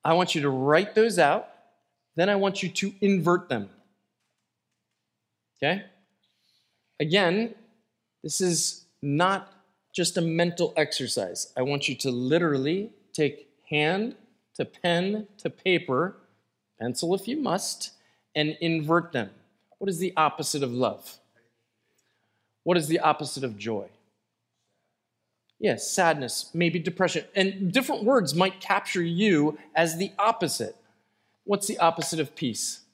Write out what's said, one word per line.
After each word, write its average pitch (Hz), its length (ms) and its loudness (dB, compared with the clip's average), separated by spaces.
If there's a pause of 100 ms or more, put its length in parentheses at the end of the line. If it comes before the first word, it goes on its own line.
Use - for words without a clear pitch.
I 156 120 4
want 180 200 2
you 165 80 0
to 143 60 2
write 143 460 2
those 214 240 4
out. 160 300 4 (680)
Then 180 160 2
I 202 60 2
want 196 260 0
you 185 80 -4
to 196 300 -4
invert 180 480 2
them. 104 200 -4 (1900)
Okay? 175 240 0 (1160)
Again, 185 540 2 (680)
this - 180 -6
is 175 460 -2 (160)
not 180 500 0 (420)
just 175 220 -2
a 180 60 0
mental 170 540 0
exercise. 120 800 -4
I 127 60 -2
want 139 260 -2
you 139 80 -4
to 135 140 -4
literally 151 800 0 (220)
take - 360 -4 (200)
hand 175 460 0 (400)
to 151 100 -6
pen 185 600 -2 (120)
to - 120 -8
paper, 160 680 0 (640)
pencil 147 340 -2
if 196 120 -6
you 247 120 -4
must, 196 520 -4 (440)
and 151 260 -2
invert 165 520 0
them. 107 180 -4 (480)
What 196 120 -4
is 175 80 -6
the 180 180 -4
opposite 151 460 0
of 127 100 -2
love? 120 460 -4 (1500)
What 175 120 4
is 156 120 0
the 160 120 2
opposite 147 440 0
of 113 140 -6
joy? 101 300 -6 (1700)
Yes, 170 320 -2
sadness, 151 640 0
maybe 170 260 2
depression. 175 460 -2 (100)
And 190 380 0
different 254 320 0
words 208 300 4
might 190 260 2
capture 190 420 -2
you 170 560 2 (160)
as 165 220 2
the 165 220 -4
opposite. 180 580 0 (680)
What's 202 220 -2
the - 120 -4
opposite 165 420 0
of 143 140 -4
peace? - 460 -6 (140)